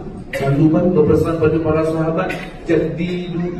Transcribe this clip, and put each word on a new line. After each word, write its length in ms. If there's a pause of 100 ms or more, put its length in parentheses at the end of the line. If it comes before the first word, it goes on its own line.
(340)
selalu 320
pun 180 (140)
berpesan 400
pada 240
para 240
sahabat, 420 (380)
"Jaddidu 920